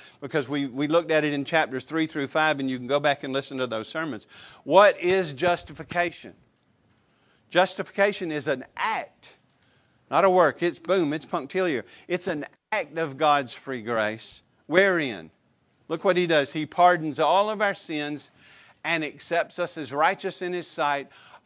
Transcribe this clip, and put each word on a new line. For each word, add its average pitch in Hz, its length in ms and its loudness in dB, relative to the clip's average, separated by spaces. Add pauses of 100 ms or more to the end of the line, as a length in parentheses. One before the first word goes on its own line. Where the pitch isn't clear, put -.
(200)
because 139 300 -4
we, 143 160 -2
we 135 220 -4
looked 165 240 2
at 151 140 4
it 147 80 0
in 139 120 -2
chapters 131 380 0
three 160 240 -2
through 143 220 -6
five, 156 300 0
and 131 120 -4
you 131 60 -4
can 123 100 -10
go 143 120 0
back 143 240 0
and 135 100 -6
listen 135 260 -4
to 127 80 -2
those 110 200 -6
sermons. 160 380 -8 (380)
What 185 360 6
is 175 340 2
justification? 165 1000 -4 (1160)
Justification 190 840 0
is 147 160 -4
an 131 180 -2 (100)
act, - 600 -8 (720)
not 160 160 6
a 190 40 6
work. 170 340 4
It's 175 160 -2
boom, 170 340 0
it's 156 120 -6
punctiliar. 160 600 -2 (220)
It's 175 180 -4
an 156 220 -4 (240)
act 160 260 -4
of 151 180 -4
God's 143 380 2
free 127 300 -10
grace. 110 580 -4 (240)
Wherein? 151 640 2 (580)
Look 165 160 -6
what 175 140 4
He 180 80 2
does. 151 260 2
He 156 140 -4
pardons 160 540 4
all 185 320 2
of 208 100 -6
our 202 140 0
sins 151 560 -8 (520)
and 160 200 -2
accepts 156 560 -4
us 175 180 -6
as 131 160 -10
righteous 180 480 0
in 180 100 -4
His 175 140 -6
sight 143 440 -4 (360)